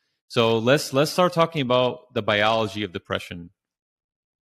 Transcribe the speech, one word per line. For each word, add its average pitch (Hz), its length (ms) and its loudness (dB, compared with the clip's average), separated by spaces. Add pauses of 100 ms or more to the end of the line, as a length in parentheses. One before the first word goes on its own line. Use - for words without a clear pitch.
(280)
So 113 280 2
let's, 127 360 0
let's 143 180 0
start 180 220 0
talking 165 300 0
about 127 520 0
the 117 80 -2
biology 107 640 0
of 90 80 -8
depression 92 580 -10 (920)